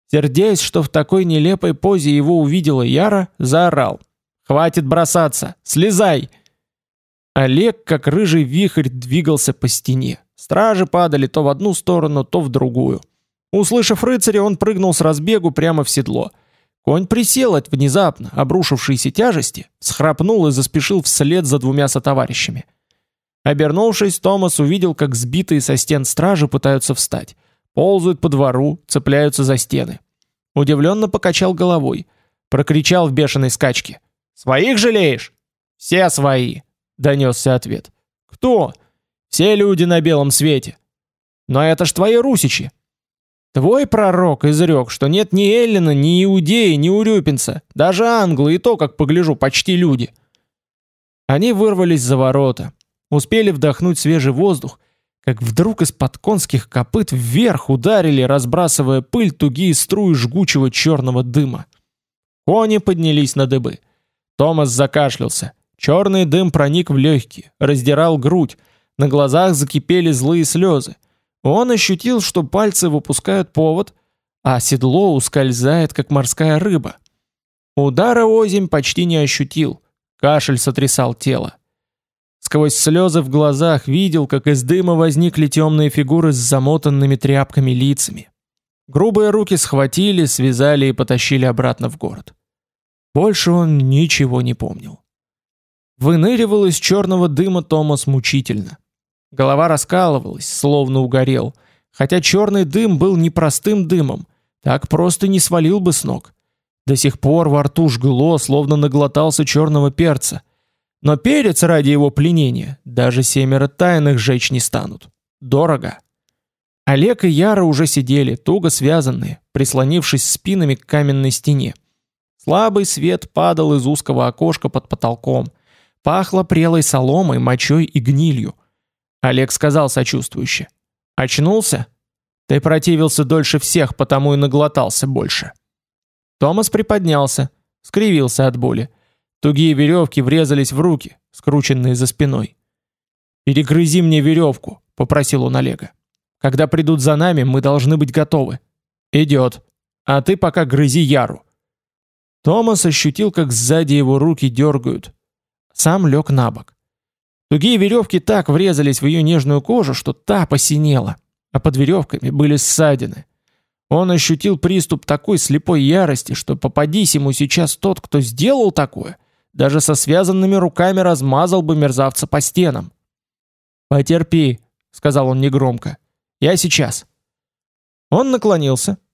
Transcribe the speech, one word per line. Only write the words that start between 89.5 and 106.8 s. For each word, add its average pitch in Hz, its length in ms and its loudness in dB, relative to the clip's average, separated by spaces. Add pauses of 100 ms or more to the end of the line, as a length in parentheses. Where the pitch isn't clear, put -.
схватили, 170 680 0
связали 135 640 0
и 131 60 0
потащили 127 520 0
обратно 127 440 -2
в - 80 -16
город. - 360 -12 (800)
Больше 175 380 0
он 165 260 2
ничего 135 640 0
не 123 120 -4
помнил. - 480 -12 (960)
Выныривал 202 680 2
из 175 120 0
чёрного 185 500 0
дыма 175 360 0
Томас 151 440 -2
мучительно. 127 720 -2 (540)
Голова 139 360 2
раскалывалась, 160 800 -2
словно 139 520 0
угорел, 131 540 0 (380)
хотя 165 300 -2
чёрный 202 420 2
дым 185 340 0
был 185 200 2
не 165 120 2
простым 170 580 -2
дымом, 156 400 -2 (340)
так 135 260 -4
просто 175 400 0
не 190 120 2
свалил 170 400 0
бы 180 120 0
с - 120 -4
ног. - 300 -8 (520)